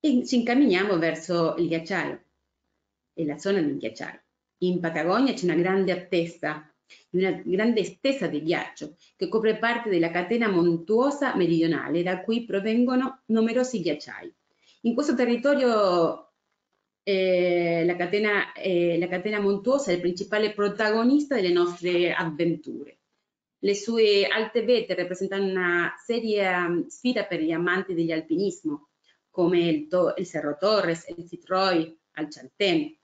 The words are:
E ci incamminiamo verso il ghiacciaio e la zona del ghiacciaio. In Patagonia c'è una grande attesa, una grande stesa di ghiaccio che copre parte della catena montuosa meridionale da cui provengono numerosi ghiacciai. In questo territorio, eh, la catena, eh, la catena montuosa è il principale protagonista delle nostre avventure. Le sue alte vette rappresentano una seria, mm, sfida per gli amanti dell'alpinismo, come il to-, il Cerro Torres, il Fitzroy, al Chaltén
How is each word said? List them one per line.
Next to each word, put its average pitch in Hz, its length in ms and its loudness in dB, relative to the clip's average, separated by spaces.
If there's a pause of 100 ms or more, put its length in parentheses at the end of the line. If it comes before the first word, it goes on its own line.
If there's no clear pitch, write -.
E 247 240 2
ci 254 120 0
incamminiamo 226 600 4
verso 165 600 0
il 170 100 0
ghiacciaio 160 560 -4 (880)
e 131 120 -4
la 147 120 -6
zona 196 220 0
del 143 180 0
ghiacciaio. - 440 -10 (380)
In 180 200 0
Patagonia 175 540 0
c'è - 100 -6
una 175 120 0
grande 185 360 2
attesa, 170 840 -4 (380)
una 185 200 2
grande 208 520 0
stesa 269 440 -2
di 147 140 -4
ghiaccio 156 540 -6 (220)
che 185 100 -4
copre 214 300 0
parte 233 320 -2
della 170 200 2
catena 185 380 0
montuosa 208 880 2
meridionale 165 680 2
da 180 200 -2
cui 233 240 -2
provengono 240 800 0
numerosi 226 560 0
ghiacciai. 117 520 -6 (500)
In 233 100 0
questo 294 220 0
territorio, 233 1160 2 (720)
eh, 180 840 2
la 175 120 2
catena, 202 560 0
eh, 175 440 0
la 175 120 -2
catena 202 320 -4
montuosa 202 500 0
è 175 40 2
il 170 40 -4
principale 196 540 -2
protagonista 226 840 2
delle 185 160 2
nostre 175 640 2
avventure. 156 840 -4 (600)
Le 202 160 0
sue 208 520 2
alte 220 360 -2
vette 214 320 0
rappresentano 190 480 -4
una 180 580 0
seria, 202 680 0
mm, 175 180 -2
sfida 240 380 -2
per 165 160 -4
gli 160 100 -2
amanti 175 420 -2
dell'alpinismo, 165 920 -4 (440)
come 175 300 2
il 160 280 0
to-, 180 300 2
il 190 80 -4
Cerro 151 340 -6
Torres, 185 560 0
il 170 100 -14
Fitzroy, 180 720 -2 (160)
al 151 160 -8
Chaltén 156 640 -2 (100)